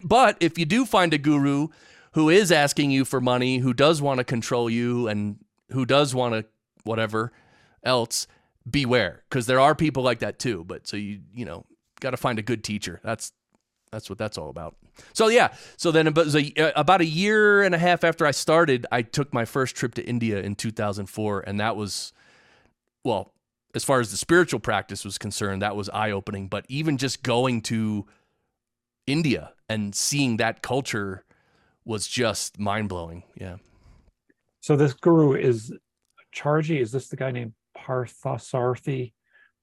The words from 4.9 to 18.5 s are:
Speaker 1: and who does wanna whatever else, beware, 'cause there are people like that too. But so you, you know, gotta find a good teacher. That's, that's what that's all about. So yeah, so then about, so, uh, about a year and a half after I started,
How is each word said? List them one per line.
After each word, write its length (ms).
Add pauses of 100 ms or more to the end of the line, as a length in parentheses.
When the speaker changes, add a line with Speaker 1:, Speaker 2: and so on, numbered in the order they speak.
Speaker 1:
and 300 (320)
who 160
does 300
wanna 300 (380)
whatever 480 (520)
else, 420 (440)
beware, 600
'cause 160
there 140
are 160
people 280
like 160
that 200
too. 240
But 240
so 80
you, 240 (140)
you 100
know, 220 (340)
gotta 180
find 220
a 20
good 220
teacher. 400
That's, 300 (580)
that's 180
what 80
that's 200
all 120
about. 260 (360)
So 160
yeah, 260 (240)
so 140
then 160
about, 200
so, 120 (180)
uh, 180
about 260
a 40
year 560
and 140
a 20
half 260
after 220
I 60
started, 600